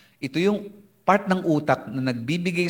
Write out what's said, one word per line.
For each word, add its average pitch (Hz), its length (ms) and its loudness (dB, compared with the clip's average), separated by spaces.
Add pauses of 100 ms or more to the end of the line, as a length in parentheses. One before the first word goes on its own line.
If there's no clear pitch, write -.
(160)
ito 135 240 -4
yung 202 320 0 (320)
part 202 240 2
ng 185 160 0
utak 147 400 2
na 131 240 -4
nagbibigay 170 600 -2